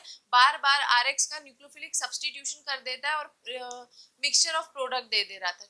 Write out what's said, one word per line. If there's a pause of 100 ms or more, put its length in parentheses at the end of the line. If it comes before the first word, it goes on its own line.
(340)
बार
बार (160)
आरएक्स
का
nucleophilic
substitution
कर
देता
है
और,
अ, (540)
mixture
of
product
दे
दे
रहा
था,